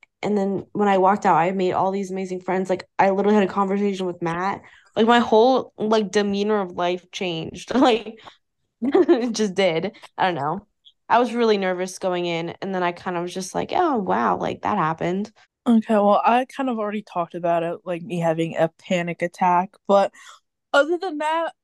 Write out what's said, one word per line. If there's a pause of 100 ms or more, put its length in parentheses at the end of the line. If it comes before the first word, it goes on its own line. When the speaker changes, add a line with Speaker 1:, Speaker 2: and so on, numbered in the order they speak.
(220)
Speaker 1:
And
then
when
I
walked
out,
I
made
all
these
amazing
friends.
Like, (140)
I
literally
had
a
conversation
with
Matt. (340)
Like,
my
whole,
like,
demeanor
of
life
changed.
<laughs>
Like, (380)
<laughs>
it
just
did. (260)
I
don't
know. (420)
I
was
really
nervous
going
in, (120)
and
then
I
kind
of
was
just
like,
"Oh,
wow,
like,
that
happened." (360)
Speaker 2:
Okay,
well,
I
kind
of
already
talked
about
it,
like,
me
having
a
panic
attack, (140)
but (600)
other
than
that, (120)